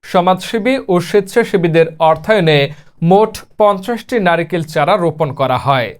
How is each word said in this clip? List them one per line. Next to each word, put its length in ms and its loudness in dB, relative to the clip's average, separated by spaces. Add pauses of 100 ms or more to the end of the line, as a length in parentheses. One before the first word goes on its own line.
সমাজসেবী 720 0 (100)
ও 120 2
স্বেচ্ছাসেবীদের 840 0 (140)
অর্থায়নে 720 2 (320)
মোট 340 2 (200)
পঞ্চাশটি 640 -2
নারিকেল 440 0
চারা 340 0
রোপণ 360 -2
করা 240 0
হয়। 420 -2